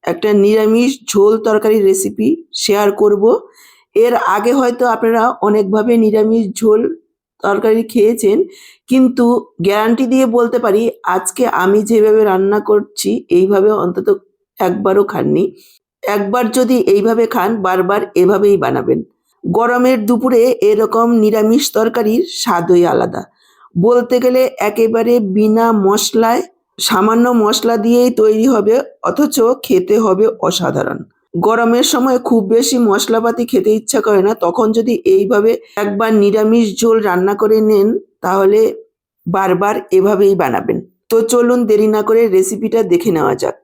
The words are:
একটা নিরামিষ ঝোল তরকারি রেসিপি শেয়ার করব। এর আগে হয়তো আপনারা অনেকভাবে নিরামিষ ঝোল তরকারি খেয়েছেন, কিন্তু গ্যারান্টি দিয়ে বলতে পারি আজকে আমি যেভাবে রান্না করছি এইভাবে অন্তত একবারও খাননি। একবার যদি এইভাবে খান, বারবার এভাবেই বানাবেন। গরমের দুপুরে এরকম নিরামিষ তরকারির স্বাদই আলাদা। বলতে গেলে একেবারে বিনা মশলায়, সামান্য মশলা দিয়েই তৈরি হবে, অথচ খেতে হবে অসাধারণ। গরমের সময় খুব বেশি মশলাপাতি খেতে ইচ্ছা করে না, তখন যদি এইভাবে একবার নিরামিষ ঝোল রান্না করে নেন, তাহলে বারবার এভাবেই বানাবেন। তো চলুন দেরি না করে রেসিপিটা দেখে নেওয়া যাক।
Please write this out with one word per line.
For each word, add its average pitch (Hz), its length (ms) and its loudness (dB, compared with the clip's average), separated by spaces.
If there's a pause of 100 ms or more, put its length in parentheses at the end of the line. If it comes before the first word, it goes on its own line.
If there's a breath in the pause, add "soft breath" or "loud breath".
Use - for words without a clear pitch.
একটা - 320 -4
নিরামিষ 214 560 2 (140)
ঝোল 208 280 2 (100)
তরকারি 220 360 0
রেসিপি 190 480 -2 (280)
শেয়ার 208 400 0
করব। 202 280 0 (720 soft breath)
এর 233 180 2 (140)
আগে 208 260 0
হয়তো 247 340 0
আপনারা 226 360 0 (180)
অনেকভাবে 214 560 0
নিরামিষ 220 460 2 (100)
ঝোল 220 280 2 (640)
তরকারি 220 400 0
খেয়েছেন, 220 540 0 (500 loud breath)
কিন্তু 254 380 2 (360)
গ্যারান্টি 220 460 0
দিয়ে 262 200 2
বলতে 233 320 0
পারি 214 240 0 (240)
আজকে 190 360 -4 (120)
আমি 185 280 2
যেভাবে 214 400 2
রান্না 196 360 0
করছি 202 500 -4 (200)
এইভাবে 190 440 2
অন্তত 185 340 -4 (520)
একবারও 196 440 0
খাননি। 156 400 -2 (600 soft breath)
একবার 202 480 -2
যদি 254 260 0 (100)
এইভাবে 220 400 2
খান, 208 220 -2 (120)
বারবার 185 400 -2 (140)
এভাবেই 196 420 2
বানাবেন। 131 420 -2 (440)
গরমের 247 640 0
দুপুরে 240 360 2 (200)
এরকম 214 460 0 (120)
নিরামিষ 220 520 2
তরকারির 226 500 -2 (120)
স্বাদই 175 520 0
আলাদা। - 380 -4 (520 soft breath)
বলতে 240 440 0
গেলে 254 220 0 (200)
একেবারে 226 520 0 (160)
বিনা 214 360 2 (140)
মশলায়, 220 640 0 (380)
সামান্য 220 540 0
মশলা 226 440 0
দিয়েই 240 340 2
তৈরি 220 360 2
হবে, 220 280 2 (280)
অথচ 247 340 -2 (260)
খেতে 185 360 0
হবে 208 260 0 (140)
অসাধারণ। 143 600 -4 (340)
গরমের 226 520 0
সময় 254 340 0
খুব 240 300 0
বেশি 254 300 0
মশলাপাতি 226 680 0
খেতে 214 280 -2
ইচ্ছা 220 280 -4
করে 208 220 0
না, 202 120 0
তখন 180 360 -2
যদি 226 220 0 (120)
এইভাবে 202 460 2 (240 loud breath)
একবার 208 380 -2
নিরামিষ 214 520 2 (120)
ঝোল 226 240 2
রান্না 190 340 0
করে 220 260 0
নেন, 214 260 2 (340)
তাহলে 196 380 2 (680)
বারবার 190 500 -2 (160)
এভাবেই 196 440 2
বানাবেন। 131 420 -4 (300)
তো 226 160 0
চলুন 240 420 0
দেরি 214 220 2
না 214 140 0
করে 220 260 0
রেসিপিটা 208 560 -2
দেখে 175 280 0
নেওয়া 151 240 -2
যাক। - 280 -6